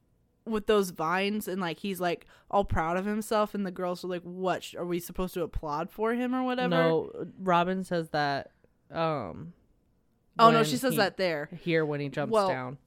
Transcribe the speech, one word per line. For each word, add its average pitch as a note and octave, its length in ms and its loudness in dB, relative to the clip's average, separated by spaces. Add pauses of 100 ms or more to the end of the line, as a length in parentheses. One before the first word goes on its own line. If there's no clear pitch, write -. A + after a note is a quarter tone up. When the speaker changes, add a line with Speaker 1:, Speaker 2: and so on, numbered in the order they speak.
(440)
Speaker 1:
with G#3+ 220 -4
those G3+ 240 4
vines, F#3+ 560 -2
and, F#3+ 140 -4
like, E3 180 -4
he's, F#3+ 220 -6
like, F3 260 -2 (240)
all G3+ 140 2
proud F3 320 0
of F#3 80 -2
himself, G#3+ 500 0
and G3+ 100 -2
the F#3 60 -6
girls F3+ 340 -6
are F3+ 40 -6
like, F3 140 -4
"What, F3 420 -2
sh-, - 100 -14
are D#3+ 120 -6
we F3 120 -2
supposed F3+ 360 -6
to F3 80 -2
applaud D#3 500 -4
for A3+ 220 0
him B3 200 -2
or B3+ 80 0
whatever?" B3+ 280 0
Speaker 2:
No, E3 560 2 (120)
Robin F#3 460 2
says E3+ 240 -4
that, C#3+ 420 -2 (400)
um, D3+ 600 -4 (880)
Speaker 1:
Oh, A#3 100 12
no, A#3 80 6
Speaker 2:
when A3 60 6
Speaker 1:
she A3+ 120 0
says B3 180 2
Speaker 2:
he, - 20 0
Speaker 1:
that G3 220 2
there. D#3+ 320 -2 (100)
Speaker 2:
here D#3+ 240 2
when D3 160 -2
he C#3+ 80 -4
jumps C#3+ 240 -4
Speaker 1:
Well, G3+ 160 4
Speaker 2:
down. C3 380 -4